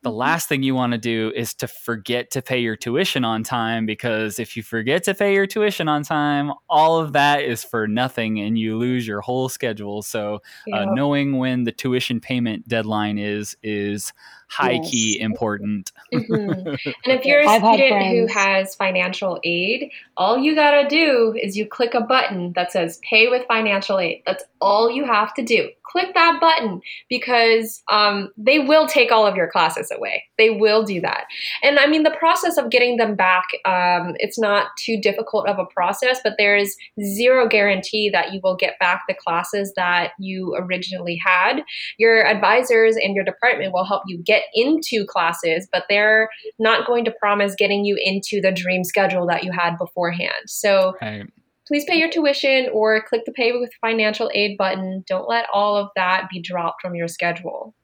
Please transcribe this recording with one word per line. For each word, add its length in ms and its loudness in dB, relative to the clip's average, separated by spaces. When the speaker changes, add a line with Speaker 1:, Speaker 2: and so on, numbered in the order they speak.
Speaker 1:
The 80 -4
Speaker 2:
Mm-hmm. 80 -8
Speaker 1:
last 320 0
thing 140 -2
you 120 0
wanna 220 0
do 360 -2
is 220 -6
to 120 -8
forget 640 -6
to 100 -4
pay 180 -2
your 160 -2
tuition 480 -2
on 180 -2
time, 440 -2
because 520 -4
if 200 -8
you 60 -10
forget 420 -2
to 80 0
pay 200 0
your 140 2
tuition 400 -2
on 160 0
time, 480 -2
all 300 4
of 140 -4
that 280 4
is 220 -4
for 240 -4
nothing 540 -2
and 180 -2
you 180 -4
lose 300 -2
your 140 -6
whole 260 -4
schedule. 540 -8
So, 400 -6
uh, 60 -2
Speaker 2:
Yeah. 100 -2
Speaker 1:
knowing 480 0
when 260 -2
the 80 -2
tuition 480 -2
payment 480 -4
deadline 500 -2
is, 460 -6
is 480 -6
high 240 -2
Speaker 3:
Yes. 180 -4
Speaker 1:
key 300 -2
important. 720 -4
Speaker 2:
Mm-hmm. 680 -4
Speaker 1:
<laughs> 260 -10
Speaker 2:
And 140 2
if 60 -6
you're 160 4
a 60 4
Speaker 3:
I've 140 6
had 140 6
Speaker 2:
student 320 4
who 200 2
Speaker 3:
friends 60 -4
Speaker 2:
has 420 0
financial 680 -2
aid, 460 -2
all 200 2
you 160 2
gotta 340 4
do 540 4
is 140 -6
you 100 -2
click 280 -4
a 80 2
button 540 -4
that 160 -2
says 280 -2
"Pay 200 6
with 180 0
financial 520 0
aid." 280 -4
That's 160 -4
all 300 4
you 140 -4
have 300 0
to 80 -4
do. 260 2
Click 300 -4
that 260 4
button, 420 2
because, 840 2
um, 460 2
they 220 4
will 280 6
take 240 4
all 160 6
of 80 0
your 140 0
classes 420 0
away. 320 -6
They 120 6
will 340 4
do 180 -4
that. 240 -4
And 160 4
I 80 6
mean, 180 4
the 140 2
process 400 2
of 140 -2
getting 260 4
them 180 0
back, 280 4
um, 520 0
it's 220 -4
not 280 2
too 200 -4
difficult 480 0
of 120 -2
a 60 -2
process, 580 0
but 140 -2
there 180 4
is 200 0
zero 480 2
guarantee 600 2
that 240 0
you 100 -6
will 120 0
get 240 -4
back 280 0
the 60 -4
classes 600 -4
that 420 0
you 380 -6
originally 680 -6
had. 400 2
Your 260 6
advisors 720 4
and 180 -2
your 120 -2
department 480 -2
will 120 0
help 220 -4
you 100 -10
get 260 2
into 500 0
classes, 680 -2
but 180 0
they're 400 4
not 300 2
going 180 2
to 60 0
promise 440 0
getting 300 2
you 180 0
into 380 -2
the 100 2
dream 320 -2
schedule 440 0
that 160 0
you 80 -6
had 260 -2
beforehand. 560 -4
So 540 2
Speaker 1:
Right. 240 -8
Speaker 2:
please 200 -2
pay 120 2
your 120 2
tuition 640 2
or 300 2
click 220 -4
the 60 -10
pay 220 0
with 260 -4
financial 540 0
aid 240 0
button. 500 -4
Don't 220 -4
let 240 0
all 240 2
of 180 -4
that 340 0
be 120 -10
dropped 400 -6
from 120 -6
your 140 -4
schedule. 640 -6